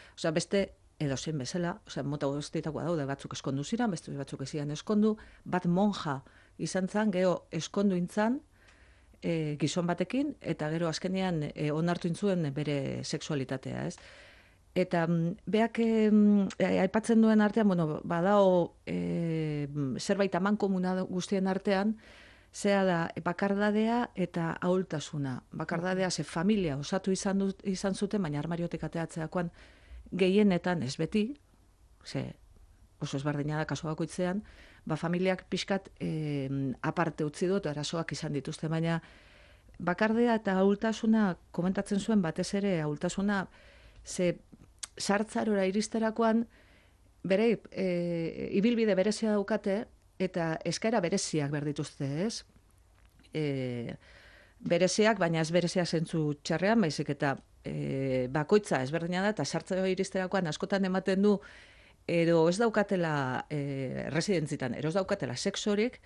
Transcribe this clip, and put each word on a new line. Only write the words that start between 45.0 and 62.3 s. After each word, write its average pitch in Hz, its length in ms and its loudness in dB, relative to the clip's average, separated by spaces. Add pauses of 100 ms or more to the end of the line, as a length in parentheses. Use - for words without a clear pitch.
iristerakoan, 220 800 0 (760)
bere, 196 360 2 (100)
e, 175 800 -2
ibilbide 220 420 4
berezia 214 380 2
daukate, 208 540 -2 (320)
eta 165 460 -2
eskaera 220 360 0
bereziak 160 500 0
behar 147 140 -2
dituzte, 147 640 -4
ez? - 180 -8 (880)
E, 131 600 -4 (640)
bereziak, 190 580 4
baina 165 220 2
ez 156 100 0
bereziak 175 380 2
zentzu 156 460 0 (100)
txarrean, 196 360 2
baizik 156 340 0
eta, 139 220 0 (280)
e, 135 640 -2
bakoitza 151 520 2
ezberdina 165 400 -2
da, 208 80 2
eta 160 140 -2
sartzarora 185 440 -2
iristerakoan 185 580 -2
askotan 190 380 -2
ematen 185 380 0
du, 208 160 6 (680)
edo 170 440 4